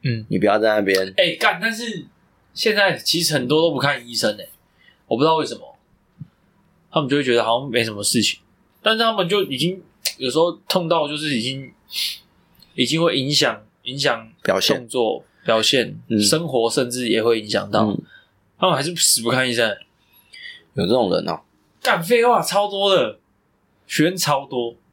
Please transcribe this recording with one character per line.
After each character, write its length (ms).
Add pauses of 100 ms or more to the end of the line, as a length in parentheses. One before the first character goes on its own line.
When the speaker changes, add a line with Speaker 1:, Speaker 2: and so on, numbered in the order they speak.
Speaker 1:
嗯。 260
Speaker 2:
你 100
不 80
要 120
在 160
那 60
边。 360
Speaker 1:
哎， 220
干， 220
但 120
是 320 (500)
现 200
在 220
其 260
实 120
很 140
多 140
都 80
不 80
看 280
医 80
生 220
欸， 120 (580)
我 100
不 60
知 40
道 100
为 100
什 80
么。 220 (1120)
他 100
们 80
就 80
会 80
觉 100
得 80
好 180
像 100
没 120
什 80
么 120
事 180
情， 180 (440)
但 120
是 80
他 120
们 120
就 180
已 120
经， 260 (360)
有 120
时 60
候 160 (160)
痛 180
到 220
就 80
是 220
已 20
经， 320 (1000)
已 100
经 180
会 160
影 140
响， 320 (200)
影 140
响 320 (120)
Speaker 2:
表 180
现。 160
Speaker 1:
动 100
作、 380 (180)
表 200
现、 360 (100)
Speaker 2:
嗯。 120
Speaker 1:
生 260
活， 220
甚 220
至 180
也 140
会 180
影 80
响 220
到。 160
Speaker 2:
嗯。 120 (600)
Speaker 1:
他 80
们 100
还 60
是 120
死 280
不 80
看 180
医 60
生。 200 (1000)
Speaker 2:
有 120
这 60
种 180
人 160
哦。 140 (420)
Speaker 1:
干， 200
废 220
话， 180
超 260
多 260
的， 240 (680)
学 220
生 80
超 300
多。 300 (160)